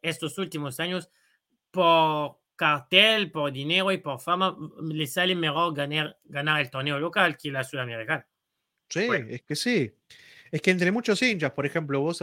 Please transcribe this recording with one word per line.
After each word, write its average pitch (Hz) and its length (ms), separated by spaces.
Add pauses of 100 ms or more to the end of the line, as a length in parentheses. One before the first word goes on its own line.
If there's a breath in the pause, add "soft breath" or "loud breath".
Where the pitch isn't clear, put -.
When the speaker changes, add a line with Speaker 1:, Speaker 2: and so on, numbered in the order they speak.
Speaker 1:
estos 160 340
últimos 147 420
años, 175 300 (640)
por 160 680 (180)
cartel, 185 760
por 143 200
dinero 170 400
y 185 60
por 135 220
fama, 180 380
m-, 156 360
le 156 140
sale 185 280
mejor 165 380
ganar, 147 500
ganar 147 380
el 131 80
torneo 139 300
local 170 380
que 147 140
la 135 120
Sudamericana. 127 640 (600)
Speaker 2:
Sí, 202 180
Speaker 1:
Bueno. 156 220
Speaker 2:
es 120 120
que 151 140
sí. 180 360 (600 loud breath)
Es 160 100
que - 80
entre 180 220
muchos 220 320
hinchas, 175 280
por 139 140
ejemplo, 143 340
vos 160 240